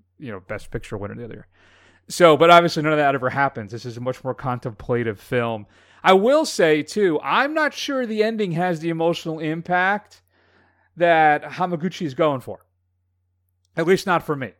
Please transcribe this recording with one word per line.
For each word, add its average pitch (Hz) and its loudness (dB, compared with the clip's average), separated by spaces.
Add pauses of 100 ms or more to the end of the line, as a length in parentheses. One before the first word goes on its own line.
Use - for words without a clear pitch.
(200)
you 127 -14
know, 98 -12
Best 101 -14
Picture - -10
winner 101 -10
the 117 -14
other - -16
year. - -20 (600)
So, 165 6
but 165 6
obviously 170 6
none 156 0
of 151 0
that 139 2
ever 127 -4
happens. 120 -4
This 117 -14
is 117 -12
a 120 -12
much 123 -6
more 127 -6
contemplative 120 -6
film. 117 -4 (380)
I 185 8
will 262 4
say, 156 2
too, 180 0
I'm 240 0
not 302 -2
sure 262 -4
the 214 -2
ending 214 -2
has 175 -2
the 165 -6
emotional 160 -2
impact 180 -4 (760)
that 156 4
Hamaguchi 170 -6
is 131 -8
going 143 0
for. - -16 (1120)
At 165 -2
least 185 2
not 170 -2
for 151 -4
me. 120 -10